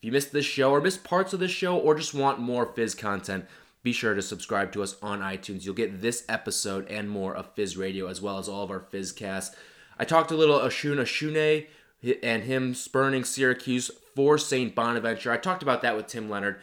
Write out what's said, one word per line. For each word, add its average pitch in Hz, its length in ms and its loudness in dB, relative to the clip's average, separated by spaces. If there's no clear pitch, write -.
you 113 100 -4
missed 139 180 2
this 143 160 0
show 135 240 4
or 143 100 6
missed 180 220 0
parts 185 300 0
of 190 80 -2
this 180 100 0
show 180 260 0
or 156 200 6
just 156 180 -6
want 139 240 2
more 120 260 0
Fizz 113 300 -2
content, 98 520 -4
be 120 100 0
sure 113 220 0
to 98 80 -2
subscribe 98 480 -2
to 101 140 -4
us 95 180 -8
on 104 160 -4
iTunes. 95 460 -8
You'll 98 100 -4
get 98 260 -2
this 117 280 -2
episode 98 600 -4
and 104 220 -6
more 98 240 -4
of - 220 -10
Fizz 92 200 -2
Radio, 95 300 -4
as 92 160 -8
well 98 160 -4
as 95 100 -8
all 101 140 -6
of 92 80 -6
our 92 220 -8
Fizzcasts. 95 600 -6
I 123 60 0
talked 165 280 2
a 160 40 0
little 151 220 8
Oshun 139 380 0
Oshune 151 680 0
and 113 200 0
him 131 320 0
spurning 131 500 2
Syracuse 127 680 2
for 143 220 8
Saint 127 360 0
Bonaventure. 117 560 0
I 120 60 4
talked 180 260 -2
about 131 200 2
that 117 120 2
with 107 120 -4
Tim 110 240 -8
Leonard. 101 320 -2